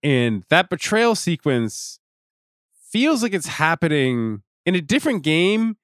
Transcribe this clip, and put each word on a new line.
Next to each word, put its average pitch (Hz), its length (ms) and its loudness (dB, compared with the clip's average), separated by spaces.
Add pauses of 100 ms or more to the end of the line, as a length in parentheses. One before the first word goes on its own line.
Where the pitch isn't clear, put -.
And 120 480 0
that 180 200 2
betrayal 220 460 0
sequence 131 840 -4 (880)
feels 262 320 2
like 214 120 -2
it's 165 140 -4
happening 135 960 0 (220)
in 185 100 0
a 180 60 0
different 214 420 -2
game. 202 600 2